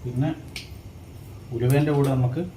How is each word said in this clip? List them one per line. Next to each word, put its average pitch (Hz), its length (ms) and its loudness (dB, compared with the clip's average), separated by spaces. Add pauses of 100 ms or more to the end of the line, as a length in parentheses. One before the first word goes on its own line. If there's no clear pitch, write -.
പിന്നെ 127 260 0 (1300)
ഉലുവേൻ്റെ 139 400 4
കൂടെ 139 200 4
നമുക്ക് 127 260 2 (160)